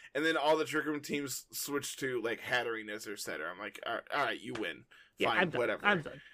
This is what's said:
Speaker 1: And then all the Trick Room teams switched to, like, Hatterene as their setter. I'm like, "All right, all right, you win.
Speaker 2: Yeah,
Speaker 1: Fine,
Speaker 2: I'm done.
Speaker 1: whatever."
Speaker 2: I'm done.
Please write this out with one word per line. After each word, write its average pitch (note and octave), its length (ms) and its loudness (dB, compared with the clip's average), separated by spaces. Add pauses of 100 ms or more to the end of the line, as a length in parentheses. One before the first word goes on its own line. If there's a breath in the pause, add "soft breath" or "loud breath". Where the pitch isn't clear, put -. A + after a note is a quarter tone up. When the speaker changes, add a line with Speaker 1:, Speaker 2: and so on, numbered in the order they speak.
(140 loud breath)
Speaker 1:
And D3 100 2
then D#3+ 140 4
all D3+ 180 8
the D#3 80 4
Trick C#3+ 220 0
Room D3+ 140 0
teams C#3+ 500 -4
switched - 480 -4
to, B2+ 240 0
like, A2 180 0
Hatterene A#2+ 480 0
as G#2+ 160 -6
their G#2 120 -8
setter. D#2+ 300 -6
I'm F2+ 120 -6
like, G#2 280 -8
"All A#2 80 -2
right, - 80 -4 (120)
all C#3+ 100 2
right, A2 160 -2
you A#2 140 -8
win. F2 300 -4 (340 soft breath)
Speaker 2:
Yeah, - 120 4
Speaker 1:
Fine, A2+ 80 2
Speaker 2:
I'm F3+ 120 4
done. D3 80 -2
Speaker 1:
whatever." - 280 2
Speaker 2:
I'm G3 160 4
done. - 180 -12 (140)